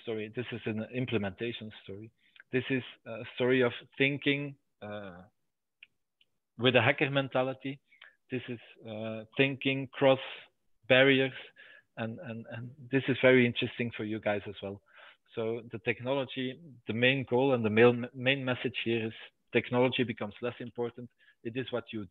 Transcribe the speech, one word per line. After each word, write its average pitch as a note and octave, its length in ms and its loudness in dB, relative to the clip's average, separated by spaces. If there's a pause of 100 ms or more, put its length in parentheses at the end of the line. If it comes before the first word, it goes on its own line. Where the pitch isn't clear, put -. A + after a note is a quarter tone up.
story. A2 320 -6
This B2 160 -6
is A#2 140 -8
an A2 280 -4
implementation A2+ 800 -4 (120)
story. G#2 280 -16 (400)
This B2+ 180 0
is C3 140 -2 (240)
a A2+ 160 -10 (120)
story B2+ 260 4
of A#2+ 100 4 (260)
thinking, C#3 580 0 (260)
uh, G2+ 400 -12 (1400)
with A#2+ 160 6
a A#2+ 60 6
hacker C#3 280 2
mentality. C3+ 720 -2 (500)
This B2+ 200 -4
is, A#2+ 100 -8 (280)
uh, A2 360 -8 (140)
thinking C3+ 560 0
cross C3+ 260 6 (720)
barriers, C3 420 6 (640)
and, A2+ 300 -8
and, A2+ 240 -10
and A#2+ 180 -10 (220)
this C3 160 2
is B2 140 0
very B2+ 240 8
interesting A#2+ 500 -2
for A2+ 80 -8
you G#2+ 160 -4
guys G#2 280 -2
as G2+ 140 -12
well. G2+ 200 -8 (520)
So A2+ 280 -4 (100)
the A2+ 80 -8
technology, B2+ 800 -4 (260)
the A2 80 -4
main B2 340 2
goal C3 260 4
and A#2+ 120 2
the G#2 60 2
main, A#2+ 420 8
main C3 320 -2
message B2+ 380 -4
here A2+ 240 -2
is A2+ 60 -8 (400)
technology B2 500 2
becomes A2 380 -8
less A#2+ 180 -6
important. A#2+ 500 -8 (340)
It A#2 120 -8
is B2+ 160 -6
what A#2 200 -4
you G#2 200 -8